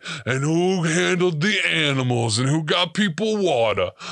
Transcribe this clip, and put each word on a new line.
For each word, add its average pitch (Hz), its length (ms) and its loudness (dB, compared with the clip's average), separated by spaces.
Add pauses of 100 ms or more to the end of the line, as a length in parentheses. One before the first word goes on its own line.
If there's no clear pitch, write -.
(280)
and 131 160 0
who 175 400 2
handled 175 580 0
the 196 240 0
animals 131 720 0
and 127 100 0
who 156 140 2
got 175 320 0
people 208 440 0
water." 113 520 2 (220)